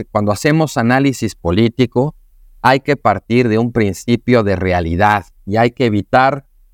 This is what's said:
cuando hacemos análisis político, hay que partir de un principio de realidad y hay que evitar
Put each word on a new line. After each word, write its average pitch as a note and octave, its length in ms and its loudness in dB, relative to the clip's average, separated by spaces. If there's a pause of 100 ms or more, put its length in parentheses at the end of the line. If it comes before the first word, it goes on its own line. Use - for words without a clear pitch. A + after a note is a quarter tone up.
(100)
cuando G#2 200 0
hacemos D3+ 460 -2
análisis B2 580 -2
político, A#2 800 -2 (440)
hay C3+ 200 2
que C#3+ 180 -2
partir A2+ 500 0
de G#2+ 80 2
un A#2 160 0
principio A#2 680 0
de G2+ 140 0
realidad F2+ 680 0 (220)
y G2 100 -4
hay A#2 140 2
que B2 160 -2
evitar B2+ 600 0 (280)